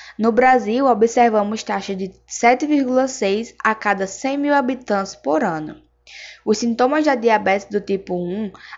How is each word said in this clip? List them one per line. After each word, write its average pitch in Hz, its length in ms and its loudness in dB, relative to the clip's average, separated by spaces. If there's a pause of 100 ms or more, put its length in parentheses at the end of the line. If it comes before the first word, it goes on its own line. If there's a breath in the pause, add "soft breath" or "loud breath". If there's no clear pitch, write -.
(160 loud breath)
No 220 140 0
Brasil, 247 560 2
observamos 220 760 2
taxa 202 300 -6
de 190 180 -8 (140)
sete - 400 0
vírgula 269 420 2
seis 220 540 -4
a 220 120 2
cada 202 320 -2
cem 269 320 -6
mil 285 160 0
habitantes 247 600 -2
por 151 260 -2
ano. 160 400 -6 (600 loud breath)
Os 214 140 0
sintomas 254 460 0
da 285 120 2
diabetes 208 520 2
do 208 120 -4
tipo 196 340 -6
um 180 360 -4 (280 loud breath)